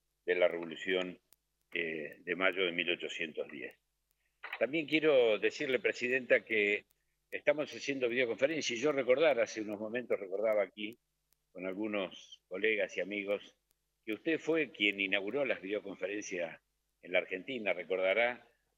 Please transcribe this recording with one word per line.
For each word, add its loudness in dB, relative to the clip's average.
de 2
la 6
Revolución, -2
eh, -4
de -4
mayo 2
de 0
mil 0
ochocientos -4
diez. -12
También 0
quiero 6
decirle, 0
Presidenta, 2
que 2
estamos -2
haciendo -2
videoconferencia 0
y -6
yo 2
recordar, 4
hace 0
unos -4
momentos -4
recordaba 2
aquí -6
con -8
algunos -6
colegas 0
y -4
amigos, -4
que -6
usted -2
fue 0
quien 0
inauguró -2
las -2
videoconferencias -6
en -10
la 2
Argentina. -4
Recordará 0